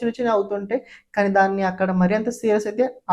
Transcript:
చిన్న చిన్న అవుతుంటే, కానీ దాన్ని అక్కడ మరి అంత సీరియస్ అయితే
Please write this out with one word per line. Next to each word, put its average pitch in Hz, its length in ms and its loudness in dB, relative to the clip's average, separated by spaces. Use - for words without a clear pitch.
చిన్న 233 180 -4
చిన్న 233 180 0
అవుతుంటే, 202 400 -4
కానీ 202 240 2
దాన్ని 196 320 2
అక్కడ 185 200 -2
మరి 185 180 2
అంత 226 80 -2
సీరియస్ 214 320 0
అయితే 247 120 0